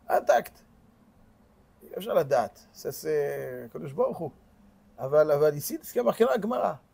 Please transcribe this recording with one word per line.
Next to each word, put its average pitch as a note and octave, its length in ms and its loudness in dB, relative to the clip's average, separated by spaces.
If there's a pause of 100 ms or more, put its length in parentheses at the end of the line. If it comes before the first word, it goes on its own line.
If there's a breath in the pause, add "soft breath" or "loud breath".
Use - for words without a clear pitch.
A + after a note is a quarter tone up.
Intacts. - 560 0 (1160)
Il - 220 -14
y A3 60 -8
a - 40 -2
la F3 120 4
date. B2+ 480 -2
Ça, - 180 -10
c'est C#3 800 -4
Kadosh D3+ 240 -12
Baruch A#3+ 240 -2
Hu. D#3 120 -8 (680)
Aval, D3 340 4
aval, D3 240 4
ici, D3 260 -8
c'est - 60 -20
ce - 60 -18
qui - 60 0
a - 40 -2
marqué A3+ 220 4
dans C4 60 2
la B3 100 0
Gemara. G3 400 -2 (120)